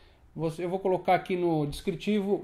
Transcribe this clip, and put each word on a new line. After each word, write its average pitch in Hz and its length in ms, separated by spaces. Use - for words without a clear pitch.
Você, 160 300
eu 180 40
vou 190 100
colocar 185 360
aqui 180 200
no 165 320
descritivo 196 760